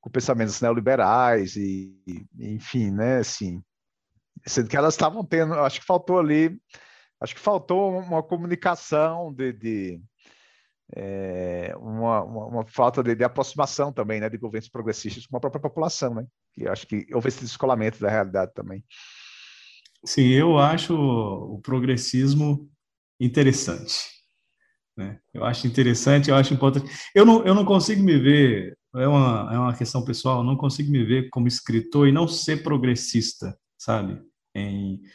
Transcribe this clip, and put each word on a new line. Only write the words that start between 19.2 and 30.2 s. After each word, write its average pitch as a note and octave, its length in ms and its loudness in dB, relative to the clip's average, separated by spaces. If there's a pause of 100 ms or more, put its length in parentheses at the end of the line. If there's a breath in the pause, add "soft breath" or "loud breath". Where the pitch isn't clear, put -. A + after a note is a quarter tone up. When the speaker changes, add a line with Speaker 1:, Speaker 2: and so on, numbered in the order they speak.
Speaker 2:
Sim, C3+ 240 2
eu D3+ 280 6
acho D#3 380 2
o G#2 640 -2
progressismo C3+ 1120 0 (500)
interessante, B2 760 0 (1000)
né? G2+ 240 -12 (140)
Eu - 100 -6
acho B2 240 -2
interessante, C3+ 600 2
eu C#3 60 4
acho C3+ 180 4
importante. C3+ 360 2 (240 loud breath)
Eu G3+ 120 10
não, A3+ 200 8
eu F#3 80 6
não G3+ 120 4
consigo G3 360 2
me F3+ 160 6
ver, B2+ 600 4 (180)
é B2+ 120 0
uma, B2 460 2
é A#2+ 60 0
uma B2 160 0
questão A#2+ 280 -4
pessoal, B2+ 360 -2